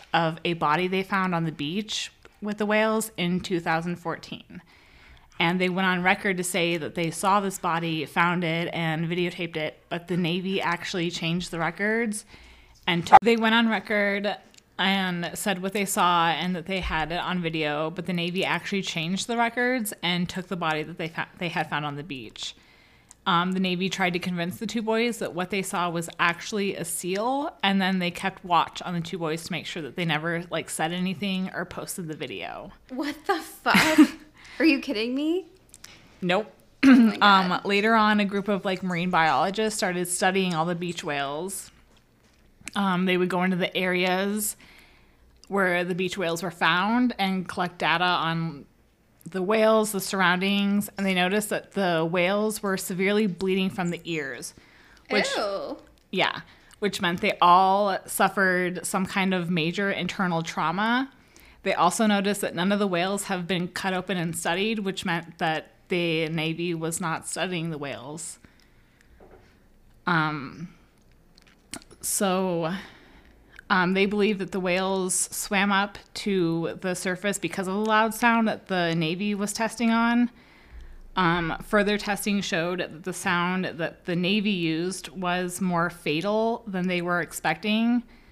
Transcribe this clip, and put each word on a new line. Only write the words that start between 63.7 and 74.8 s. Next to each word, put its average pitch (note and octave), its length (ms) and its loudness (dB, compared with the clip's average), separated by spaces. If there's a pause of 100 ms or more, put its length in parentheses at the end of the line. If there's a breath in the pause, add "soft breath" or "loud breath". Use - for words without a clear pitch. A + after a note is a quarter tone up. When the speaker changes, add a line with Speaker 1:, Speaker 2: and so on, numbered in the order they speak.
Speaker 1:
open F#3 240 -2
and E3 180 -2
studied, G3+ 440 -2
which F#3+ 260 -4
meant E3+ 320 -4
that D#3+ 320 -2 (180)
the E3 400 0
Navy E3 460 -2
was D#3+ 260 -4
not D#3+ 280 -4
studying E3+ 420 -4
the D#3 80 -6
whales. C#3 640 -10 (1700 soft breath)
Um, D#3 680 -2 (1300 soft breath)
so, F#3 720 0 (960 loud breath)
um, F#3 240 4
they G3 120 4
believe G#3 340 2
that F3+ 120 -6
the G3 80 -2
whales F#3 560 0